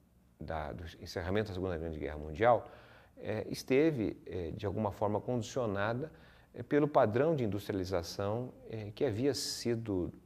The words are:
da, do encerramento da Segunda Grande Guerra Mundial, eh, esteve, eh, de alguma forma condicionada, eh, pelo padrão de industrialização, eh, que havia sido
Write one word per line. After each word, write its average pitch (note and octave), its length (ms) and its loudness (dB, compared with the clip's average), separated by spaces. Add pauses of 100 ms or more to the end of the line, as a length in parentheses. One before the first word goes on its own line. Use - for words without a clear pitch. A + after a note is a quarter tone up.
(400)
da, D2+ 320 -6
do D#2+ 120 -10 (180)
encerramento G2 460 -2
da F#2 60 -8
Segunda F#2 220 -2
Grande D#2+ 220 -4
Guerra D2 180 -4
Mundial, E2 500 4 (520)
eh, - 320 -4
esteve, C3 720 2
eh, F2 320 -6
de G#2+ 80 -6
alguma G2+ 260 0
forma G#2 300 0
condicionada, A#2 920 -2 (440)
eh, A#2+ 80 -10
pelo D3 260 4
padrão C#3 480 4
de B2+ 80 2
industrialização, G2+ 1080 -2 (160)
eh, G#2+ 240 -8
que D3 100 0
havia B2 300 2
sido G#2+ 760 -2 (160)